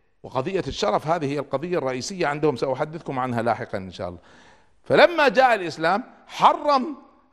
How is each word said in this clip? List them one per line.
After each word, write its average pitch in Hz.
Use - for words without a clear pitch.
وقضية 151
الشرف 180
هذه 160
هي 143
القضية 151
الرئيسية 131
عندهم، 147
سأحدثكم 147
عنها 123
لاحقًا 113
إن 95
شاء 90
الله. 87
فلما 294
جاء 247
الإسلام 175
حرم 285